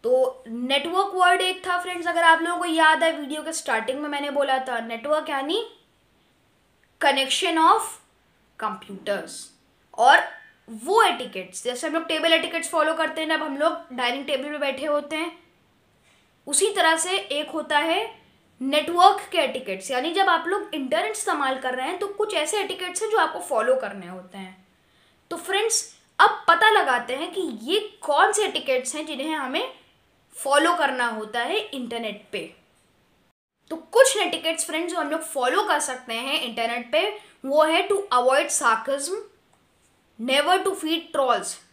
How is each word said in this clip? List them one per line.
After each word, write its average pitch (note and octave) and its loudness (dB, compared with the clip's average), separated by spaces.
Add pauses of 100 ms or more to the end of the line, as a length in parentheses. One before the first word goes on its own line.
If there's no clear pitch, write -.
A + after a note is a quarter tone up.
तो B3+ 2
नेटवर्क C#4+ 0
वर्ड F4+ 4
एक F#4 -2
था F4 0
फ्रेंड्स, F4 -6
अगर E4+ 0
आप D#4+ 6
लोगों F4 -2
को F4 -2
याद D#4+ 4
है E4 4
वीडियो D4+ -6
के D#4+ -8
स्टार्टिंग B3+ -4
में D4 -6
मैंने C#4+ -4
बोला C4+ 0
था B3+ -4
नेटवर्क C#4+ -4
यानी D4+ -2 (1400)
connection C#4 2
of G4+ 6 (720)
computers। G3 -8 (640)
और C4+ 8 (460)
वो C#4 2
एटिकेट्स, G3+ -2
जैसे B3 -4
हम D4+ -4
लोग D#4+ -2
टेबल D#4+ 2
एटिकेट्स D#4+ 0
फॉलो D#4+ 0
करते D#4+ -4
हैं, D#4 -4
जब D4+ 0
हम C#4 -6
लोग D#4+ -2
डाइनिंग B3 2
टेबल C#4+ -4
पे D4 -6
बैठे C#4 -2
होते D4 -2
हैं, E4 -4 (1160)
उसी F#4+ 2
तरह E4 4
से F4+ -2
एक D4 -4
होता D4+ -2
है E4 0 (580)
नेटवर्क F4 4
के F4 2
एटिकेट्स, A#3 -4
यानी C4+ -2
जब G4 4
आप E4 2
लोग F#4+ -4
इंटरनेट D#4+ -2
इस्तेमाल C#4+ -2
कर - -4
रहे C4 -4
हैं F4+ -6
तो G#4 -4
कुछ G#4 -4
ऐसे D#4 -2
एटिकेट्स F#4 -6
हैं A4 -4
जो G#4+ 2
आपको D#4 0
फॉलो B3 0
करने G3 -8
होते F#3 -16
हैं। F#3+ -18 (640)
तो E4+ -6
फ्रेंड्स, G4 -2 (360)
अब G#4+ 4
पता F#4+ 6
लगाते B3+ 0
हैं E4+ -8
कि F#4+ -4 (220)
ये F4+ 0 (220)
कौन E4 4
से G#4 0
एटिकेट्स C4 -2
हैं D#4 -8
जिन्हें D#4 -6
हमें D4+ -4 (640)
फॉलो D4 4
करना C4 0
होता A3 -4
है D#4+ -2
इंटरनेट A#3 -8
पे। G3 -6 (1300)
तो D#4+ -4 (160)
कुछ C5 6
एटिकेट्स E4 -2
फ्रेंड्स E4+ -4
जो F4+ -2
हम C#4+ -4
लोग D#4+ -2
फॉलो C#4+ 0
कर E4 2
सकते B3 -6
हैं C4+ -2
इंटरनेट A#3 -4
पे, F4 2 (360)
वो C#4+ 4
है E4 2
to - 2 (180)
avoid C4 4
sarcasm, C#4+ 0 (960)
never C#4+ 2
to F#4+ 0
feed E4 -2
trolls। A#3+ 0 (180)